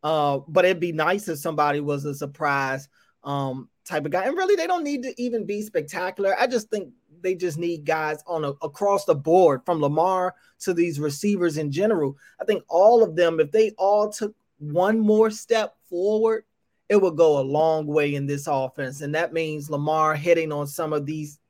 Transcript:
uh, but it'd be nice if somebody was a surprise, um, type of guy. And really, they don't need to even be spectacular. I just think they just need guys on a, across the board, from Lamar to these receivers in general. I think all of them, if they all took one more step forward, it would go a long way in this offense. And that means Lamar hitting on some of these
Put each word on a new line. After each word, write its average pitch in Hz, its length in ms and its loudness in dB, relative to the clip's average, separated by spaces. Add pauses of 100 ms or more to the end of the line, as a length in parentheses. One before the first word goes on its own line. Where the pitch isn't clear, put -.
uh, 147 460 0
but 170 160 4
it'd 180 160 2
be 175 120 -4
nice 170 360 -2
if 156 100 -6
somebody 147 420 0
was 143 240 -4
a 147 100 -6
surprise, 139 720 -4 (340)
um, 135 460 -6 (160)
type 151 200 -4
of 151 60 -6
guy. 180 140 -2
And 277 120 -2
really, 381 200 2
they 339 100 -2
don't 349 180 -2
need 285 200 -6
to 247 180 -8
even 226 240 -4
be 208 160 -6
spectacular. 190 760 -4
I 240 100 2
just 233 220 -4
think 196 220 -8 (280)
they 185 140 -2
just 170 240 -6
need 170 260 -6
guys 156 440 -4
on 160 160 -4
a, 143 60 -4 (120)
across 196 420 -2
the 170 100 2
board, 165 520 4
from 170 140 0
Lamar 180 560 0 (240)
to 190 120 -4
these 170 280 0
receivers 165 580 -2
in 151 140 -4
general. 160 440 0 (240)
I - 40 -6
think 214 240 0
all 220 340 6
of 170 140 0
them, 165 240 2
if 151 100 2
they 220 260 2
all 208 320 2
took 214 260 -8 (240)
one 180 420 0
more 214 300 4
step 220 460 -2 (140)
forward, 214 540 0 (440)
it 202 80 4
would 185 200 2
go 151 240 6
a - 20 2
long 151 440 0
way 147 280 0
in 139 120 -4
this 143 200 -4
offense. 139 540 -4
And 147 160 -6
that 165 160 -2
means 156 360 -6
Lamar 156 460 0
hitting 160 380 2
on 147 160 -4
some 156 240 -4
of 147 140 -2
these 151 440 -10